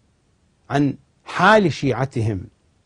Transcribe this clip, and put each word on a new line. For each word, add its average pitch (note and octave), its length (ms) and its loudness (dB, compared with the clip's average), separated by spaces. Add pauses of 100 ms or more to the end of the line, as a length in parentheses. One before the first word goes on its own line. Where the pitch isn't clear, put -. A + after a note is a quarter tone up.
(720)
عن C#3 240 0 (300)
حال G3 480 2
شيعتهم، A2+ 680 -4 (460)